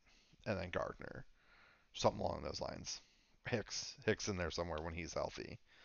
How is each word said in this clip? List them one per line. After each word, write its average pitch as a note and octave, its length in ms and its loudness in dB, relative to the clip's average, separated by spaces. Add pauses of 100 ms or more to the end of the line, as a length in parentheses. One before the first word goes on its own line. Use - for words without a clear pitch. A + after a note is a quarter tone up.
(460)
and G#2 140 0
then F2+ 120 -4
Gardner, - 540 -2 (680)
something - 280 6
along - 220 2
those - 180 -2
lines. - 400 -4 (460)
Hicks, - 460 -2 (120)
Hicks G#2 220 4
in G2+ 100 2
there E2+ 120 2
somewhere E2 320 0
when E2 140 -2
he's E2 180 -4
healthy. - 460 -2 (260)